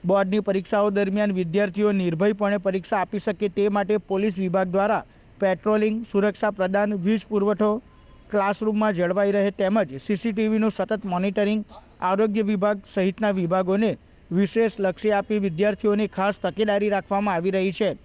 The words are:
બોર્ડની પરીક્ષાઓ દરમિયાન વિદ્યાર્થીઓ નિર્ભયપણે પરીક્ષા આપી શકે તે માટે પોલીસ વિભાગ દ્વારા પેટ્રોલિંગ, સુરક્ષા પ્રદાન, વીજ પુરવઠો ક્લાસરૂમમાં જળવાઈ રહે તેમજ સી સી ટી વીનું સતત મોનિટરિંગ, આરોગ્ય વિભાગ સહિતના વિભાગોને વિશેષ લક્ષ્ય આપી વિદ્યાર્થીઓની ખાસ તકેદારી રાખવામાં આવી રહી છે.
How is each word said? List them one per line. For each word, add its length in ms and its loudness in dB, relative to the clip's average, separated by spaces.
બોર્ડની 360 2
પરીક્ષાઓ 500 0
દરમિયાન 420 0
વિદ્યાર્થીઓ 600 0
નિર્ભયપણે 640 0
પરીક્ષા 420 -2
આપી 200 -2
શકે 300 -2
તે 200 0
માટે 280 0
પોલીસ 420 -2
વિભાગ 300 0
દ્વારા 360 0
પેટ્રોલિંગ, 720 0
સુરક્ષા 380 0
પ્રદાન, 440 0
વીજ 340 0
પુરવઠો 540 0
ક્લાસરૂમમાં 640 0
જળવાઈ 380 2
રહે 180 2
તેમજ 560 0
સી 100 0
સી 160 -4
ટી 160 0
વીનું 280 2
સતત 280 -4
મોનિટરિંગ, 600 0
આરોગ્ય 420 0
વિભાગ 380 0
સહિતના 360 0
વિભાગોને 680 0
વિશેષ 380 2
લક્ષ્ય 300 0
આપી 280 0
વિદ્યાર્થીઓની 680 0
ખાસ 360 -2
તકેદારી 460 0
રાખવામાં 460 -2
આવી 160 0
રહી 220 0
છે. 320 -2